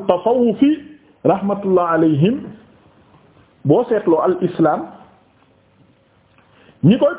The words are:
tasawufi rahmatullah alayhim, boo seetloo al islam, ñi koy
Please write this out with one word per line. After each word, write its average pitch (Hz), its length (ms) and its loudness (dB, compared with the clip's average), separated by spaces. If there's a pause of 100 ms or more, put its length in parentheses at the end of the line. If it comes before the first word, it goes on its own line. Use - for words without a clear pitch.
tasawufi 240 640 0 (540)
rahmatullah 190 680 0
alayhim, 160 440 0 (1300)
boo 175 240 2
seetloo 170 320 0
al 180 220 0
islam, 170 440 -2 (2000)
ñi 202 140 4
koy - 200 2